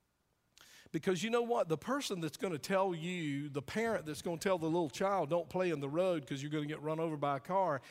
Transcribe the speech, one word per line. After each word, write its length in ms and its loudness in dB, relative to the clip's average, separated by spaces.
Because 300 0
you 80 0
know 120 4
what? 260 2
The 100 2
person 420 -2
that's 160 -2
gonna 220 -2
tell 340 2
you, 560 -2
the 140 -4
parent 440 0
that's 160 -6
gonna 160 -2
tell 200 2
the 80 0
little 240 2
child, 400 2
"Don't 180 0
play 220 0
in 80 0
the 100 -2
road 380 2
'cause 160 -6
you're 80 -6
gonna 160 -2
get 160 -6
run 160 -2
over 180 0
by 200 0
a 40 -4
car," 400 2